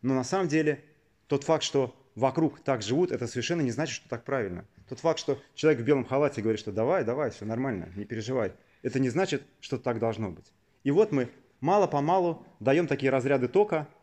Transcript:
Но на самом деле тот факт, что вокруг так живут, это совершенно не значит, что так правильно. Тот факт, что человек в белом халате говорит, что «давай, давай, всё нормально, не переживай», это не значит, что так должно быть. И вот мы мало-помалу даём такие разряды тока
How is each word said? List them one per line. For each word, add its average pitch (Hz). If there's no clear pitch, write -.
Но 131
на 131
самом 185
деле 151
тот 135
факт, 160
что 131
вокруг 135
так 131
живут, 131
это 120
совершенно 160
не 127
значит, 135
что -
так 117
правильно. 104
Тот 127
факт, 160
что 131
человек 151
в -
белом 135
халате 139
говорит, 107
что -
«давай, 127
давай, 127
всё 107
нормально, 113
не 101
переживай», 110
это 127
не 131
значит, 143
что -
так 117
должно 110
быть. -
И 139
вот 202
мы 127
мало-помалу 175
даём 143
такие 131
разряды 131
тока 180